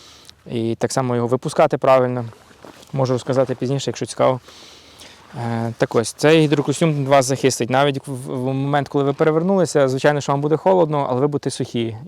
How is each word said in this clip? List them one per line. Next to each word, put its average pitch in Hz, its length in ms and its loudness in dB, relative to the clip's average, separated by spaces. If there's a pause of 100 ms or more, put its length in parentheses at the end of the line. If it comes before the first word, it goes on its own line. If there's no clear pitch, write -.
(500)
І 113 240 -4
так - 180 -4
само 123 240 -2
його 120 120 0
випускати 143 500 0
правильно. 127 460 2 (680)
Можу 131 200 0
розказати 127 420 0
пізніше, 131 360 -4
якщо 117 160 -6
цікаво. 127 340 0 (1000)
Е, 117 400 -4
так - 160 -2
ось, 117 180 0
цей 156 280 4
гідрокостюм 147 680 0
вас 135 200 4
захистить. 127 440 0
Навіть 135 380 0
в, 143 40 -8
в 131 320 -8
момент, 135 440 -2
коли 139 160 0
ви 139 80 0
перевернулися, 156 760 2
звичайно, 143 320 2
що 143 120 -2
вам 143 80 0
буде 151 160 0
холодно, 151 540 2
але 127 100 -2
ви 143 60 2
будете 143 240 -4
сухі. 113 460 -6 (120)